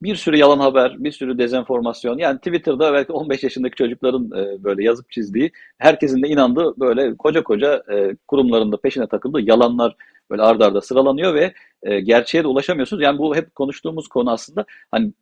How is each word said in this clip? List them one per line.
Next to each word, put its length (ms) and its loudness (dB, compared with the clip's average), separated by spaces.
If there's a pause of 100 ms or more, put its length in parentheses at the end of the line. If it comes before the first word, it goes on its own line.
bir 140 -4
sürü 200 0
yalan 220 8
haber, 460 2
bir 80 -6
sürü 260 -6
dezenformasyon. 800 -2
Yani 200 -2
Twitter'da 540 0
belki 200 0
on 180 -6
beş 120 -4
yaşındaki 340 -4
çocukların, 500 -2
e, 380 -8
böyle 200 -2
yazıp 260 -2
çizdiği, 420 -4 (260)
herkesin 440 2
de 60 -2
inandığı 520 2
böyle 360 0
koca 260 0
koca, 400 0 (100)
e, 240 -2 (120)
kurumların 440 2
da 40 -4
peşine 300 -4
takıldığı 340 -4
yalanlar 560 2 (340)
böyle 120 -4
arda 240 4
arda 140 2
sıralanıyor 540 0
ve, 180 0 (300)
e, 180 -2
gerçeğe 440 2
de 40 -2
ulaşamıyorsunuz. 540 -2
Yani 160 2
bu 180 -2
hep 180 -6
konuştuğumuz 540 -8
konu 220 -2
aslında. 340 -6 (260)
Hani 320 -2